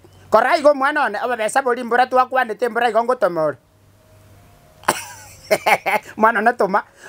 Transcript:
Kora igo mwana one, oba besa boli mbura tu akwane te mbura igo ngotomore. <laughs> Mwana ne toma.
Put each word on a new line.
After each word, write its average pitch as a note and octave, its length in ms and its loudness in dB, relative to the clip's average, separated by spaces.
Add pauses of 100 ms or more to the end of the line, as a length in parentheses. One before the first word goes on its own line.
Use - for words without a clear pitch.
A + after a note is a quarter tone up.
(300)
Kora B3+ 280 4
igo D4 160 4
mwana C#4 320 0
one, G#3 180 -4
oba B3 120 -2
besa A3 260 -2
boli B3 220 -2
mbura A#3+ 220 2
tu B3+ 120 0
akwane B3+ 360 0
te A#3+ 140 -4
mbura A#3 220 -2
igo A3 140 0
ngotomore. F3 520 -2 (1900)
<laughs> G3+ 680 -2
Mwana A3 260 2
ne A#3 100 2
toma. G#3 300 -2 (260)